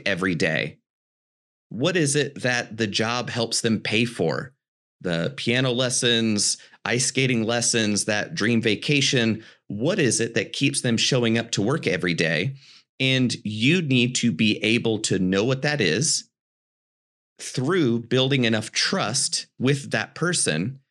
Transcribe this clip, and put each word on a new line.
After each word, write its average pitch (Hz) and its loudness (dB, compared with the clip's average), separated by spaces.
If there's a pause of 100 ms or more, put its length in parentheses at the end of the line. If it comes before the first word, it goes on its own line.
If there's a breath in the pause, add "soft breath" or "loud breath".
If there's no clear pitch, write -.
every 95 0
day. 78 -2 (920)
What 156 -2
is 143 2
it 139 -2
that 120 -2
the 110 0
job 113 -2
helps 117 -2
them 110 2
pay 110 0
for? 87 -2 (480)
The 85 -2
piano 127 0
lessons, 117 0 (260 loud breath)
ice 120 0
skating 127 0
lessons, 110 0
that 104 -2
dream 110 2
vacation. 113 0 (240 loud breath)
What 127 -2
is 123 2
it 117 -4
that 104 -2
keeps 139 -2
them 117 0
showing 117 2
up 113 -4
to 110 0
work 131 -2
every 87 0
day? 82 0 (420 loud breath)
And 131 2 (100)
you 113 2
need 131 2
to 120 2
be 107 0
able 113 2
to 107 -2
know 95 2
what 131 -2
that 147 -2
is 92 0 (1120)
through 131 0
building 131 2
enough 110 0
trust - -2 (120)
with 139 0
that 110 -2
person. 131 -2 (100)